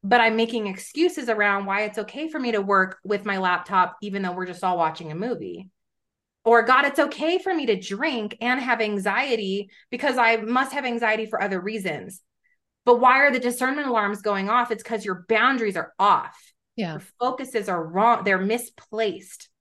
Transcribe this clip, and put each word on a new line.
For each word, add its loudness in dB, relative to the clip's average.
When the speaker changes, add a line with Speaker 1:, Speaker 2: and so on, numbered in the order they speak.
Speaker 1:
but 4
I'm 4
making -2
excuses -4
around 0
why -2
it's -6
okay -8
for -8
me -2
to 0
work 2
with -4
my -4
laptop, 0
even -6
though -2
we're -6
just -10
all 0
watching -2
a -8
movie?" -8
Or, 8
"God, 4
it's 0
okay 0
for -2
me -2
to 2
drink -6
and 0
have 0
anxiety -2
because -2
I 4
must -2
have -4
anxiety 0
for -4
other -2
reasons. -8
But 8
why 6
are 6
the 0
discernment -2
alarms 0
going -2
off? 2
It's -4
'cause -6
your -6
boundaries 2
are -8
off. 2
Speaker 2:
Yeah. -4
Speaker 1:
Your -8
focuses -4
are -2
wrong. 2
They're 2
misplaced." -4